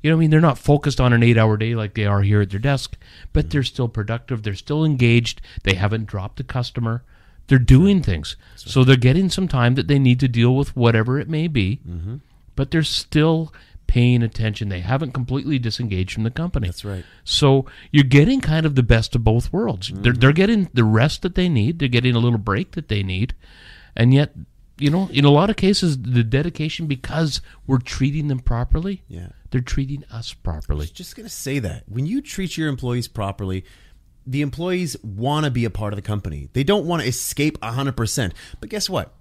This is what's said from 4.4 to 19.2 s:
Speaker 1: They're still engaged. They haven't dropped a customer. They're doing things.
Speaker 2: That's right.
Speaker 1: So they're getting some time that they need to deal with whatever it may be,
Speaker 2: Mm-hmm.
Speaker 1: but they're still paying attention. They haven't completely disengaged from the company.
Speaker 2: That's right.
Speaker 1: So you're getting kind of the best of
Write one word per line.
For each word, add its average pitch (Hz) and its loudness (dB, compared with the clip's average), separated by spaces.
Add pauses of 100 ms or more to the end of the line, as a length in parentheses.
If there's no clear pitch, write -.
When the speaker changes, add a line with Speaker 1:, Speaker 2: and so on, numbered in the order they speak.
Speaker 1:
They're 104 -4
still 156 -2
engaged. 120 2 (220)
They 98 2
haven't 104 -2
dropped 98 -10
a 135 -8
customer. 120 -4 (440)
They're 131 6
doing 170 6
things. 80 -4 (140)
Speaker 2:
That's - -20
right. - -12
Speaker 1:
So 131 4
they're 135 8
getting 135 2
some 190 -2
time 123 2
that 101 -4
they 143 4
need 127 4
to 135 2
deal 117 2
with 139 -2
whatever 117 2
it - -8
may 160 -4
be, 110 -2
Speaker 2:
Mm-hmm. 87 -10 (400)
Speaker 1:
but 135 -4
they're 160 0
still 156 0 (340)
paying 123 4
attention. 110 -4
They 92 -6
haven't 127 -4
completely 131 -4
disengaged 104 -4
from 110 -4
the 113 0
company. 156 -4
Speaker 2:
That's - -10
right. 98 -10 (180)
Speaker 1:
So 135 2 (220)
you're 143 6
getting 156 6
kind 160 0
of 147 0
the 131 4
best 113 2
of 113 0